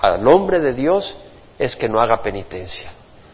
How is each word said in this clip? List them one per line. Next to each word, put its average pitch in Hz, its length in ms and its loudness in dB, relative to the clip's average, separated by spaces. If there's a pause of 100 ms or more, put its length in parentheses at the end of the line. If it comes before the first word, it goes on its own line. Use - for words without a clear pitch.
al 95 260 2
hombre 185 340 4
de 135 120 0
Dios 160 420 -2 (440)
es 131 180 -4
que 113 140 -4
no 110 100 2
haga 113 220 2
penitencia. 95 680 -8 (420)